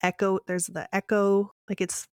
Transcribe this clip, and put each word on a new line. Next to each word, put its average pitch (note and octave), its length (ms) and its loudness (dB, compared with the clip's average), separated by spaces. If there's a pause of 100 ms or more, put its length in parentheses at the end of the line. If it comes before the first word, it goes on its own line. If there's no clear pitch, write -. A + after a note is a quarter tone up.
echo, F#3+ 440 0
there's F3+ 200 -2
the - 280 -10
echo, G3+ 560 2 (180)
like, G3 120 -4
it's - 260 -4 (120)